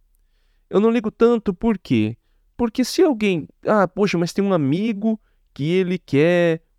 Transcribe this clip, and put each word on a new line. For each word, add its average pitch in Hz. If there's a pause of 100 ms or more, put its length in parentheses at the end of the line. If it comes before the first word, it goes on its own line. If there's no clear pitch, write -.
(680)
Eu 185
não 220
ligo 226
tanto 233
por 220
quê? 113 (380)
Porque 240
se 330
alguém, 214 (200)
"Ah, 202
poxa, 190
mas 170
tem 196
um 196
amigo 196 (340)
que 147
ele 185
quer 165 (160)